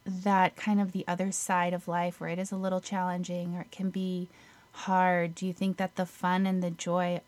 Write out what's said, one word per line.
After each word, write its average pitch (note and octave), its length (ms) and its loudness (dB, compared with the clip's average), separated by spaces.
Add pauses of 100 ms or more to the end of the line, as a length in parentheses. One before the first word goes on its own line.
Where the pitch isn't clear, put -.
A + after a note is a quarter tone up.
that F#3 520 4
kind G#3 240 2
of F#3 120 0
the F#3+ 140 -4
other F#3 240 0
side F3+ 420 0
of F3+ 140 -4
life F3 340 -2
where E3 100 -6
it E3+ 80 -4
is F#3+ 120 -4
a G3 60 -4
little F#3 240 0
challenging F3+ 760 -4
or F3+ 60 -6
it - 80 -18
can F#3+ 200 -4
be F3+ 380 -4 (440)
hard? F3+ 640 2
Do F#3+ 120 -6
you F3+ 60 -2
think F#3+ 240 -2
that F#3+ 200 -2
the F#3 100 0
fun F#3 400 0
and F#3 160 2
the F3 80 0
joy F3 580 0